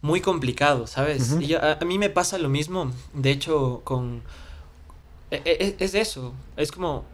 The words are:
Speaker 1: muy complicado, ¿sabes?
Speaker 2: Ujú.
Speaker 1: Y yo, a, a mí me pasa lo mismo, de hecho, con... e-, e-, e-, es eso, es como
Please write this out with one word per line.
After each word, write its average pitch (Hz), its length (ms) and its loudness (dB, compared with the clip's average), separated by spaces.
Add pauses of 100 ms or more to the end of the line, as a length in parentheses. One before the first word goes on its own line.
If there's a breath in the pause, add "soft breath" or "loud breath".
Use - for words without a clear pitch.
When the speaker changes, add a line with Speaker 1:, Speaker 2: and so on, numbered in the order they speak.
Speaker 1:
muy 160 180 2
complicado, 143 680 2
¿sabes? 135 420 0
Speaker 2:
Ujú. 160 120 4
Speaker 1:
Y 139 40 0
yo, 160 160 2
a, 151 120 4
a 156 100 -4
mí 180 140 0
me 202 120 2
pasa 185 280 0
lo 156 100 0
mismo, 151 420 0 (240)
de 135 160 2
hecho, 139 540 2
con... 123 380 -4 (1080 loud breath)
e-, - 140 -4
e-, 165 200 4
e-, 196 200 0
es 190 100 -2
eso, 139 380 -2 (240)
es 151 140 0
como 170 440 -4